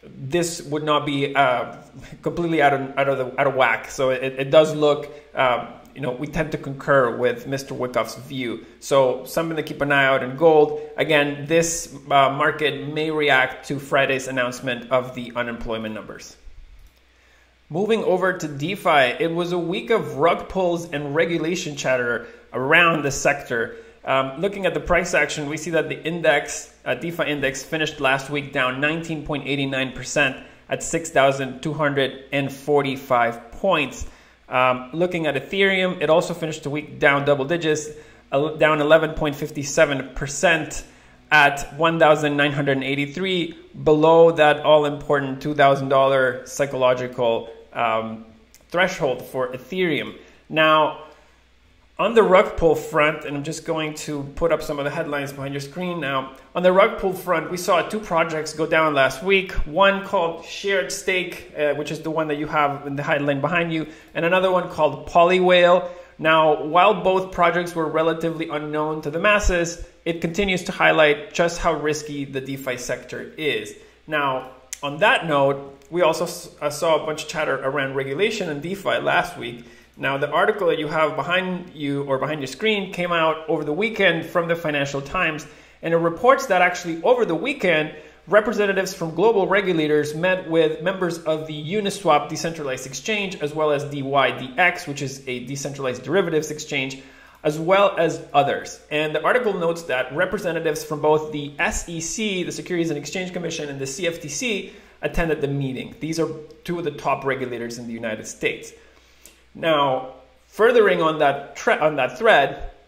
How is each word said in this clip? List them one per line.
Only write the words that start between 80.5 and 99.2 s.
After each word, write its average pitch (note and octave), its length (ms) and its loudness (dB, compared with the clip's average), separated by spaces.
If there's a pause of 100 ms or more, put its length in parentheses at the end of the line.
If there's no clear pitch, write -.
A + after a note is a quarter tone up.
that D#3+ 120 0
you D3+ 80 -4
have D#3 260 2
behind F3 580 -2
you C#3+ 300 -4
or C#3 160 -2
behind D3 220 -4
your C3 80 -6
screen G#3 440 -2
came F3 200 -2
out D#3+ 360 0
over D#3 140 -2
the D3 100 -4
weekend F#3 540 0
from E3+ 220 -2
the E3+ 80 0
Financial C#3+ 440 -4
Times, D#3 460 -4 (360)
and E3 120 -2
it E3 40 4
reports G3 480 2
that F3+ 160 4
actually F3 420 0
over A#3+ 200 4
the E3+ 120 -2
weekend, E3+ 580 0 (320)
representatives G3 640 2
from E3 220 -8
global G3 320 4
regulators D#3 680 2
met F3 380 -2
with D#3 320 2
members F3+ 360 -2
of D#3 280 -4
the D3+ 280 -8
Uniswap F3 540 0
decentralized D3 580 -6
exchange, G3 500 -6
as D3 180 -6
well D#3 160 2
as C#3 140 0
D C#3 180 -8
Y C3 340 2
D B2 220 -10
X, F3+ 300 0
which C#3 120 -8
is C3+ 280 -8
a B2 160 -6
decentralized C#3 580 -6
derivatives D#3+ 480 0
exchange, C3+ 500 -6 (440)
as D3+ 120 0
well F#3+ 400 2
as D#3 240 0 (140)
others. B2+ 460 0 (100)
And D3+ 240 -2
the D#3 80 -2